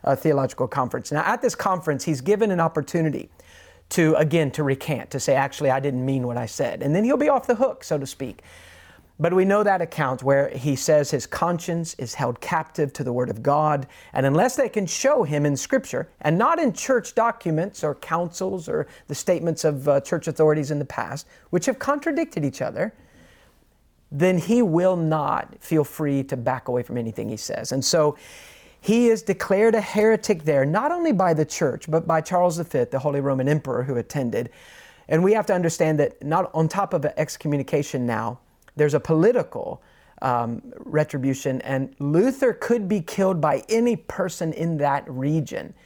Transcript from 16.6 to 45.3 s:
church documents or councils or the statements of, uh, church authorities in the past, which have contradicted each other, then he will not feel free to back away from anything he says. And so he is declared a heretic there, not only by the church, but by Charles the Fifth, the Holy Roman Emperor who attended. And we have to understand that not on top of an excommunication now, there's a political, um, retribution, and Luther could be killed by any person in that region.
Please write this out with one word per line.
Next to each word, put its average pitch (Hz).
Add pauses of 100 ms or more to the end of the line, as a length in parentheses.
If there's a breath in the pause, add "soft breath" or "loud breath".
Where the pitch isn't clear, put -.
church -
documents 196
or 147
councils 175
or 156 (220 loud breath)
the 147
statements 165
of, 143
uh, 139
church -
authorities 151
in 147
the 143
past, 117 (260 soft breath)
which 175
have 247
contradicted 285
each 139
other, 185 (1160 soft breath)
then 180
he 220
will 180
not 156
feel 156
free 139
to 135
back 127
away 123
from 120
anything 113
he 110
says. -
And 135
so 151 (600 loud breath)
he 233
is 220
declared 208
a 220
heretic 208
there, 147
not 202
only 339
by 185
the 151
church, -
but 160
by 160
Charles 180
the 170
Fifth, 131
the 135
Holy 143
Roman 135
Emperor 131
who 131
attended. 117 (580 loud breath)
And 160
we 196
have 214
to 208
understand 165
that -
not 165
on 160
top 190
of 160
an 147
excommunication 143
now, 113 (380)
there's 147
a 147
political, - (400 soft breath)
um, 117 (160)
retribution, 135
and 135
Luther 214
could 233
be 196
killed 190
by 147
any 233
person 175
in 165
that 143
region. 139 (120 soft breath)